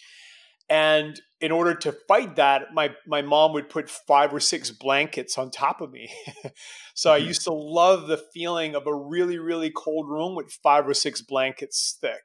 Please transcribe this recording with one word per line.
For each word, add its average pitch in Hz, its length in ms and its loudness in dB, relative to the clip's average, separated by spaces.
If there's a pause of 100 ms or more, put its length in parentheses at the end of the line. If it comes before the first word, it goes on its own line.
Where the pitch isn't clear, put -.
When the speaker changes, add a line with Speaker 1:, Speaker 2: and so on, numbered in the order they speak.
(720)
Speaker 1:
And 156 480 2 (220)
in 160 100 -2
order 170 220 2
to 156 180 -6 (160)
fight 202 280 2
that, 139 400 2
my, 151 160 0 (160)
my 147 160 -2
mom 151 300 4
would 147 160 -6
put 151 200 -8
five 143 420 2
or 143 80 -6
six 135 300 -4
blankets 135 720 -2
on 131 100 -6
top 139 320 -2
of 143 100 -12
me. 120 180 -18 (340)
<laughs> 139 80 -14 (440)
So 160 180 4
I 147 40 6
Speaker 2:
Mm-hmm. 151 100 -2
Speaker 1:
used - 160 -6
to 175 100 -4
love 165 540 2
the 156 100 0
feeling 165 580 -6
of 143 100 -6
a 151 80 -2
really, 170 460 -4
really 160 340 -4
cold 156 360 -6
room 165 260 -6
with 156 160 -12 (100)
five 143 240 4
or 139 80 0
six 139 280 -4
blankets - 800 -4
thick. 113 240 -4